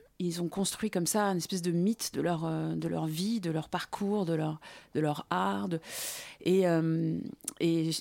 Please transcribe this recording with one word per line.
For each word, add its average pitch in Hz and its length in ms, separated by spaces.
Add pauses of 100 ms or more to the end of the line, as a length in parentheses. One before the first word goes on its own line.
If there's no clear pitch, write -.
(180)
ils 175 240
ont 170 80
construit 202 400
comme 175 180
ça 208 200
une 185 100
espèce 175 240
de 175 100
mythe 180 420
de 131 60
leur, 165 240
euh, 160 300
de 160 160
leur 160 160
vie, 185 340
de 175 120
leur 156 180
parcours, 196 560
de 165 80
leur, 156 260 (340)
de - 60
leur 151 300
art. 196 400
De... 165 100 (640)
Et, 185 260
euh, 160 500 (440)
et, 165 400